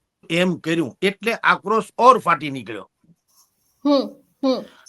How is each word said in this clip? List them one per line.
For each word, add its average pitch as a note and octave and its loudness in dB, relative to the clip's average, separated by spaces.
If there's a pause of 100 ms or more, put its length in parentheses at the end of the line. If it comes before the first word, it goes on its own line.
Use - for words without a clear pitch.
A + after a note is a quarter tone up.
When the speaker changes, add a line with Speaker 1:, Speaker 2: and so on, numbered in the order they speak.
(300)
Speaker 1:
એમ F3 0
કર્યું, D#3+ -4
એટલે G3+ -4 (100)
આક્રોશ F3+ 0
ઓર B3 6
ફાટી D#3 -2
નીકળ્યો. A2 -12 (960)
Speaker 2:
હમ, C#4 0 (340)
હમ. B3+ -2 (240)